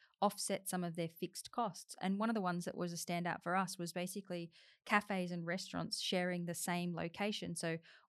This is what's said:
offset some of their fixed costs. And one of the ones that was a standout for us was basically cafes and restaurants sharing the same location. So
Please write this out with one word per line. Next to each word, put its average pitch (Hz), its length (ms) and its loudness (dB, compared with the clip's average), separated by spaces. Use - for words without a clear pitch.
offset 196 480 2
some 180 140 0
of 170 120 -2
their 170 120 0
fixed - 440 -8
costs. - 500 -2
And 196 180 2
one 220 100 4
of 233 60 4
the 214 60 2
ones 175 240 2
that - 120 -4
was 175 160 0
a 170 40 -4
standout 175 440 0
for 175 140 2
us 190 240 2
was 170 140 -4
basically 180 580 -4
cafes 190 460 2
and 175 120 -2
restaurants 175 580 -2
sharing 180 440 2
the 170 80 -2
same 175 400 0
location. 170 640 -2
So 165 220 0